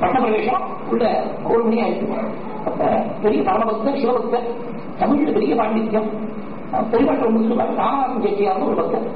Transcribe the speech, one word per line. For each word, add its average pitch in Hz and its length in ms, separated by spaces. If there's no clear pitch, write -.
பட்டப்பிரவேசம் 240 920
உள்ள 226 340
ஒரு 233 200
மணி 220 180
ஆயிடுச்சு. - 400
அப்ப - 380
பெரிய 269 200
பரமபக்தர், 220 540
சிவபக்தர், 240 540
தமிழ்ல - 340
பெரிய - 220
பாண்டித்யம், 220 560
பெரியவாட்ட 240 480
ஒரு 233 100
முக்கிய 220 340
ராமநாதன் 254 580
செட்டியார்னு 392 440
ஒரு 226 100
பக்தர். - 260